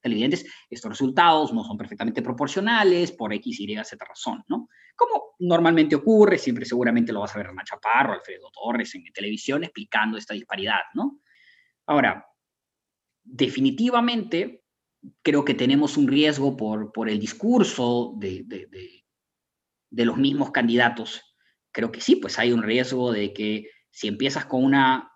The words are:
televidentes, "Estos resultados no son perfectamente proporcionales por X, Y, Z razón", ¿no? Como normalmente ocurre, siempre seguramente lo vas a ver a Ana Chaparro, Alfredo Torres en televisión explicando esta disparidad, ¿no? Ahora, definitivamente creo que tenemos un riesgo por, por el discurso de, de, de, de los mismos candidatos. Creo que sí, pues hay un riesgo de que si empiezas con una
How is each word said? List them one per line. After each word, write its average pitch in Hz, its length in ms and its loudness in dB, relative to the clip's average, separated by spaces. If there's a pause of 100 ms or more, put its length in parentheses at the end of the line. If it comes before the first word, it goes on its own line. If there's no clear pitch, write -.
televidentes, 120 440 -2 (240)
"Estos - 220 -12
resultados 147 600 2
no 113 140 -4
son 107 100 -10
perfectamente 113 460 -6
proporcionales 175 880 2
por 107 220 -6
X, 117 260 -6
Y, 104 240 -6
Z - 220 -14
razón", - 420 -10
¿no? - 220 -4 (260)
Como - 440 -2
normalmente 165 540 4
ocurre, 202 440 6
siempre 127 260 -4
seguramente 120 480 0
lo 104 80 -4
vas 101 160 -6
a 104 40 -6
ver 92 80 -8
a - 20 -16
Ana 92 160 -14
Chaparro, 113 480 0
Alfredo 92 360 -14
Torres 117 460 -6
en 90 80 -16 (100)
televisión 110 520 -6
explicando 110 520 -2
esta 107 160 -12
disparidad, 101 500 -4 (100)
¿no? 277 260 -4 (680)
Ahora, 120 420 0 (1000)
definitivamente 190 1400 -2 (580)
creo 143 220 2
que 143 100 0
tenemos 139 440 2
un 143 100 4
riesgo 139 480 2
por, 107 380 -6
por 113 160 -4
el 104 100 -2
discurso 123 960 0
de, 95 280 -8
de, 104 220 -16
de, 92 380 -20 (840)
de 117 160 0
los 117 100 2
mismos 139 360 0
candidatos. 117 840 0 (360)
Creo 113 200 -4
que - 100 -14
sí, - 140 6
pues - 240 -6
hay 120 120 2
un 117 120 2
riesgo 123 480 0
de 104 200 -2
que 107 380 -6 (220)
si - 160 -8
empiezas 135 380 -4
con 131 180 -2
una 135 520 2